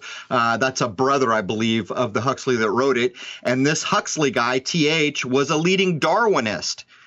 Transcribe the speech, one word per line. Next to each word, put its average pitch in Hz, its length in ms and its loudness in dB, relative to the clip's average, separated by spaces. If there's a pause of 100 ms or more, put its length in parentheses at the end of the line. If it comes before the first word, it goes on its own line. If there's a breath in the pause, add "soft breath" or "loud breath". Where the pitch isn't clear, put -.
(300 loud breath)
Uh, 117 260 2
that's 131 240 -2
a 123 80 2
brother, 131 460 2
I 110 80 2
believe, 113 500 -2
of 104 220 -4
the 110 80 0
Huxley 127 340 -2
that 110 160 2
wrote 127 260 2
it. 120 200 0 (260 loud breath)
And 127 220 0
this 151 180 0
Huxley 156 480 0
guy, 123 280 0
T 147 280 0
H, 151 380 0
was 131 240 0
a 143 80 0
leading 185 420 2
Darwinist. 160 840 0 (220 soft breath)